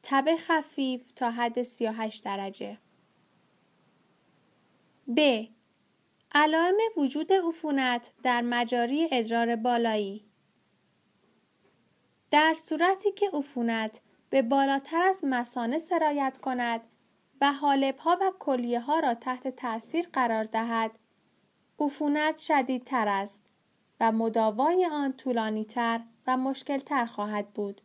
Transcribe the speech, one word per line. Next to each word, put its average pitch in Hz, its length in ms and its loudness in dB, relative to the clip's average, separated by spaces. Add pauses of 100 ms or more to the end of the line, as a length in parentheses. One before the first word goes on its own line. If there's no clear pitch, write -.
تب 277 340 2
خفیف 285 720 -4
تا 240 200 -4
حد 240 320 -2
سی 233 240 -4
و 220 40 -2
هشت 220 320 -8
درجه. 196 540 -8 (2500)
ب. 262 280 4 (880)
علائم 320 440 4 (220)
وجود 294 360 0
عفونت 294 800 0 (120)
در 240 180 2
مجاری 240 720 0
ادرار 233 440 0
بالایی. 220 720 -2 (2000)
در 311 220 6
صورتی 359 580 0
که 403 220 -2
عفونت 233 680 -4 (280)
به 269 120 4
بالاتر 277 600 0
از 370 240 2
مثانه 247 540 -2
سرایت 294 600 0
کند 240 400 -4 (600)
و 277 120 4
حالب‌ها 277 680 2
و 381 180 2
کلیه‌ها 247 600 0
را 269 140 0
تحت 254 340 -6
تأثیر 254 680 -4
قرار 226 300 0
دهد، 226 560 -4 (800)
عفونت 302 600 0
شدیدتر 254 680 0
است 202 340 -4 (580)
و 226 120 4
مداوای 226 760 2
آن 285 280 -2
طولانی‌تر 226 880 -2 (260)
و 262 100 2
مشکلتر 269 680 -2
خواهد 208 480 -6
بود. 202 320 -8